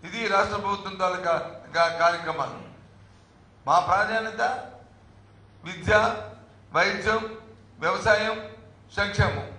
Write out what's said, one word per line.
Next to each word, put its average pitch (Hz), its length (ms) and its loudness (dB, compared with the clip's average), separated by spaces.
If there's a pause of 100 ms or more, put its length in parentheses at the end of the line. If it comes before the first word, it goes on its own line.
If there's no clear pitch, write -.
ఇది 214 240 -6
రాష్ట్ర 196 300 2
ప్రభుత్వం 190 380 -4
తాలూకా 180 640 -2 (160)
గా-, 165 220 2
కార్యక్రమాలు. 165 640 0 (1040)
మా 156 120 6
ప్రాధాన్యత 220 880 0 (960)
విద్య, 208 520 2 (580)
వైద్యం, 208 640 0 (420)
వ్యవసాయం, 214 720 0 (480)
సంక్షేమం. 202 600 0